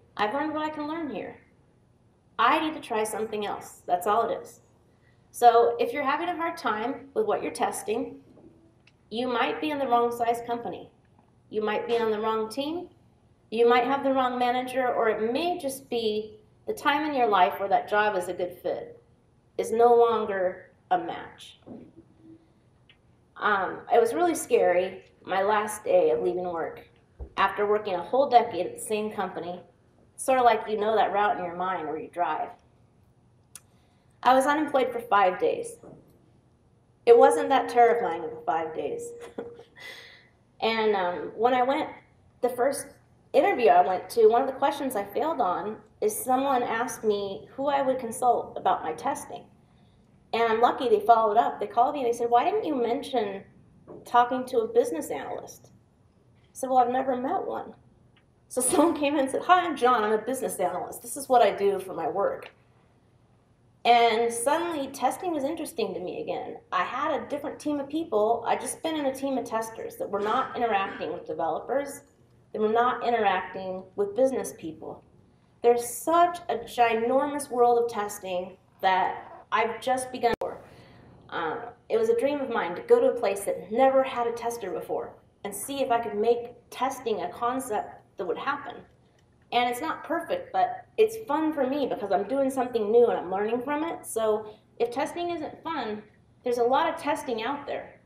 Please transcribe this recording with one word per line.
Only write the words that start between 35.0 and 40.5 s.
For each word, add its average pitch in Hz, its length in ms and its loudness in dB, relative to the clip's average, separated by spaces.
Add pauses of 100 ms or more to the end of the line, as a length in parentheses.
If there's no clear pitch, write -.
days. - 340 -2 (1300)
It 240 120 10
wasn't 277 320 6
that 262 200 2
terrifying 233 540 4
of - 80 -8
a - 140 -14
five 160 280 -2
days. 156 300 -6 (340)
<laughs> - 60 -10 (1160)